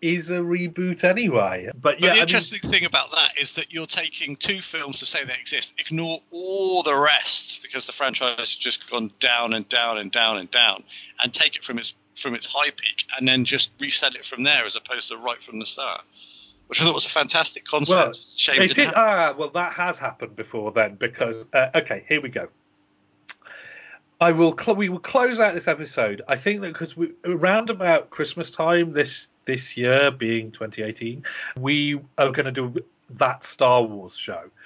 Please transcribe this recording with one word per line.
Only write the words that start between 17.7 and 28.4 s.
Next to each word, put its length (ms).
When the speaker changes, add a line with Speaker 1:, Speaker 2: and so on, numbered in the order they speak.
Speaker 1:
Well, 180
Speaker 2:
Shame 480
it 80
Speaker 1:
it 40
Speaker 2:
didn't 40
Speaker 1:
is, 160
Speaker 2:
happen. 80
Speaker 1:
ah, 340
well, 140
that 240
has 240
happened 380
before 360
then 220
because, 580
uh, 220
okay, 340
here 120
we 80
go. 200
I 100
will 260
cl-, 200
we 120
will 120
close 400
out 140
this 120
episode. 640
I 80
think 240
that 140
'cause 220
we, 140
around 440
about 420
Christmas 380